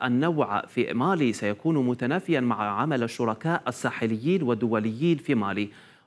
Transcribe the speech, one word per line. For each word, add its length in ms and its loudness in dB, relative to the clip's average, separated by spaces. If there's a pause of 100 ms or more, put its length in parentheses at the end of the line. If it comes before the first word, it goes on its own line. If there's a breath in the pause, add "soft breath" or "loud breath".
النوع 600 0
في 260 -2
مالي 400 2
سيكون 540 0
متنافيا 540 0
مع 400 0
عمل 220 2
الشركاء 680 0
الساحليين 720 -2
والدوليين 720 0
في 180 -2
مالي. 340 0 (380 loud breath)